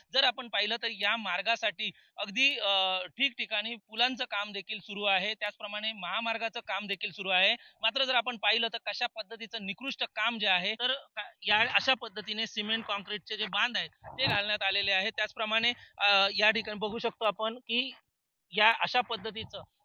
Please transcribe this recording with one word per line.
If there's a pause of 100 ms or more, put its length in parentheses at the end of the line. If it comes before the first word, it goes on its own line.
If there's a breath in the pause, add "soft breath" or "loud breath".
(140)
जर
आपण
पाहिलं,
तर
या
मार्गासाठी (260 soft breath)
अगदी,
अ, (180)
ठिकठिकाणी
पुलांचं
काम
देखील
सुरू
आहे,
त्याचप्रमाणे
महामार्गाचं
काम
देखील
सुरू
आहे. (260 loud breath)
मात्र
जर
आपण
पाहिलं,
तर
कशा
पद्धतीचं
निकृष्ट
काम
जे
आहे,
तर
का-,
या
अशा
पद्धतीने
सिमेंट
कॉन्क्रीटचे
जे
बांध
आहेत, (160)
ते
घालण्यात
आलेले
आहेत.
त्याचप्रमाणे, (240 loud breath)
अ,
या
ठिकाणी
बघू
शकतो
आपण
की (580)
या
अशा
पद्धतीचं (240)